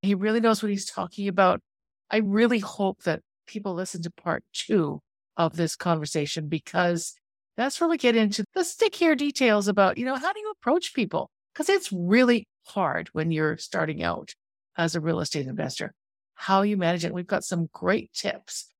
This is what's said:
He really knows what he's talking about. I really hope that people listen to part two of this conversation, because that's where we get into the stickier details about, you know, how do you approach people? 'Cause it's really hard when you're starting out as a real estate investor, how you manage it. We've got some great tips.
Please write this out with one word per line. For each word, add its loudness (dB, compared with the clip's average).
He 2
really 0
knows 4
what -2
he's -2
talking -6
about. 4
I 2
really 4
hope -2
that -2
people -8
listen -6
to -8
part -6
two 0
of 0
this -2
conversation, -2
because -2
that's -2
where 2
we 2
get 4
into 0
the 0
stickier 2
details 2
about, 4
you -4
know, -4
how -2
do -8
you -8
approach -2
people? -2
'Cause -2
it's 2
really 4
hard -2
when -2
you're 0
starting -4
out -4
as 0
a -2
real -2
estate -4
investor, -6
how 2
you 0
manage 0
it. -4
We've -6
got -2
some -2
great -2
tips. -8